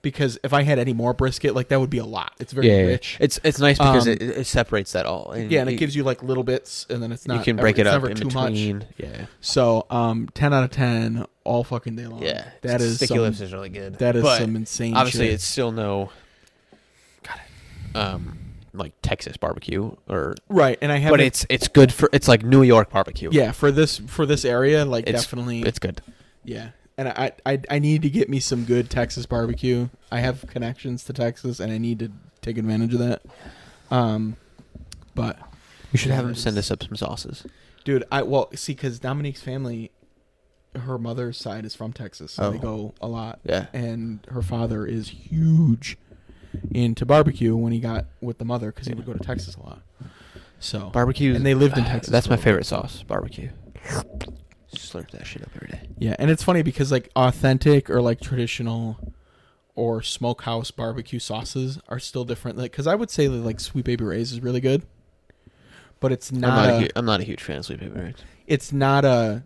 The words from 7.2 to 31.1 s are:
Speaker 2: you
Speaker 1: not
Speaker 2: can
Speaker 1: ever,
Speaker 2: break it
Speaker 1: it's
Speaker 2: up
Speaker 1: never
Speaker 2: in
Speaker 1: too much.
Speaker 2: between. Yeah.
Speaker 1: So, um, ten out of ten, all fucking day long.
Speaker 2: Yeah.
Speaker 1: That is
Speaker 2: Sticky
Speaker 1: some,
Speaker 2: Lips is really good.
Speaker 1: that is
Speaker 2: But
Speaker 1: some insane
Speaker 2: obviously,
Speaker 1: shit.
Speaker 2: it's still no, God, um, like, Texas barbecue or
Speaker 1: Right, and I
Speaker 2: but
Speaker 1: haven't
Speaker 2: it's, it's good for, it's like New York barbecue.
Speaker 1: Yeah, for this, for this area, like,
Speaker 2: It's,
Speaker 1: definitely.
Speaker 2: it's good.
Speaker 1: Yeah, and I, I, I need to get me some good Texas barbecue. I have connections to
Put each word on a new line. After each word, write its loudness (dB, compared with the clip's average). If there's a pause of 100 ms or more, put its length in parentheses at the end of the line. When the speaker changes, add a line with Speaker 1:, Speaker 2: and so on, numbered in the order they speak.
Speaker 2:
you -2
Speaker 1:
not 0
Speaker 2:
can 2
Speaker 1:
ever, 2
Speaker 2:
break 6
it 6
Speaker 1:
it's 6
Speaker 2:
up 6
Speaker 1:
never -2
Speaker 2:
in -6
Speaker 1:
too -2
much. 0
Speaker 2:
between. -2 (140)
Yeah. -12 (140)
Speaker 1:
So, 2
um, 0
ten 2
out 4
of -2
ten, 0 (200)
all 0
fucking -8
day -12
long. -12
Speaker 2:
Yeah. -4 (160)
Speaker 1:
That 0
is 0
Speaker 2:
Sticky 0
Speaker 1:
some, 4
Speaker 2:
Lips 0
is -10
really -12
good. -12
Speaker 1:
that 2
is 4
Speaker 2:
But 6
Speaker 1:
some 0
insane -4
Speaker 2:
obviously, 2
Speaker 1:
shit. 2
Speaker 2:
it's -6
still -2
no, -2 (1120)
God, -14 (540)
um, -6 (340)
like, -10 (100)
Texas -4
barbecue -6 (160)
or -4 (140)
Speaker 1:
Right, 4
and 0
I 2
Speaker 2:
but 0
Speaker 1:
haven't 6
Speaker 2:
it's, 2
it's 0
good 10
for, 4
it's 4
like 8
New 8
York 8
barbecue. -2
Speaker 1:
Yeah, 4
for 4
this, 2
for -4
this 0
area, 4
like, -2
Speaker 2:
It's, 0
Speaker 1:
definitely. -6
Speaker 2:
it's -2
good. -6 (420)
Speaker 1:
Yeah, -12 (280)
and -4
I, -4 (140)
I, 0 (100)
I 0
need 2
to 2
get 2
me -2
some -2
good 0
Texas -4
barbecue. -2 (220)
I -4
have -2
connections -8
to -12